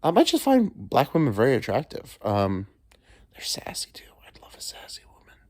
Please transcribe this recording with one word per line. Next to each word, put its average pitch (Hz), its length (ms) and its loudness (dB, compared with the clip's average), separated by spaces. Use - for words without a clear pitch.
Um, 170 160 2
I 330 60 8
just - 200 0
find 254 300 4
black 117 400 -2
women 156 180 2
very 113 220 2
attractive. - 680 -4
Um, 98 440 0
they're - 100 -20
sassy - 500 -10
too. - 120 -20
I'd - 140 -20
love - 160 -20
a - 40 -20
sassy - 420 -18
woman. - 160 -20